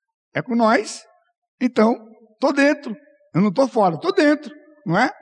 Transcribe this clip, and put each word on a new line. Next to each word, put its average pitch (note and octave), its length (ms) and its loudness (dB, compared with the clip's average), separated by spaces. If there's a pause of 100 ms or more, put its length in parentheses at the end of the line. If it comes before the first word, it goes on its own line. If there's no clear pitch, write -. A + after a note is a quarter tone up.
(340)
É C3+ 80 -6
com A#3 120 -6
nós. A#3 480 0 (580)
Então, A#3+ 360 0 (420)
tô C#4+ 140 0
dentro. C#4+ 420 0 (400)
Eu D#3 60 0
não G3+ 120 0
tô C4 140 0
fora, F#3 320 0
tô F4 140 -2
dentro, D4+ 420 0 (300)
não F3 140 0
é? C4+ 120 0 (120)